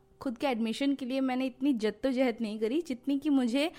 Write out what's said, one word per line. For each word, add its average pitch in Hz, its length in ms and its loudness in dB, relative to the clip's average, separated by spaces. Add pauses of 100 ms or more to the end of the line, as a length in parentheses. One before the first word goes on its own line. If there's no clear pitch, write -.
(220)
खुद 247 160 -4
के 294 100 -2
एडमिशन 240 480 0
के 269 100 -8
लिए 262 160 -2
मैंने 254 240 0
इतनी 262 280 0
जद्दोजहद 233 680 0
नहीं 214 180 -4
करी 226 220 0
जितनी 269 380 -4
कि 302 100 -2
मुझे 269 500 2